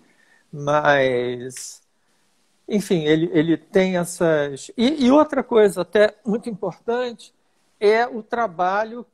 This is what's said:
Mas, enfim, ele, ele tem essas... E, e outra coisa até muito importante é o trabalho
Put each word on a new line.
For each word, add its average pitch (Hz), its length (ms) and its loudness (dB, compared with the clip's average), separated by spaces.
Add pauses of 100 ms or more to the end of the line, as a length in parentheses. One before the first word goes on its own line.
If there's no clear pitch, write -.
(520)
Mas, 131 1300 -2 (840)
enfim, 185 360 -2
ele, 160 280 2
ele 165 240 2
tem 185 400 0
essas... 156 800 -2
E, 269 300 0
e 247 40 6
outra 294 320 4
coisa 202 400 2
até 208 320 2 (100)
muito 226 240 -4
importante 233 840 -8 (460)
é 220 260 2
o 233 160 -10
trabalho 220 920 -4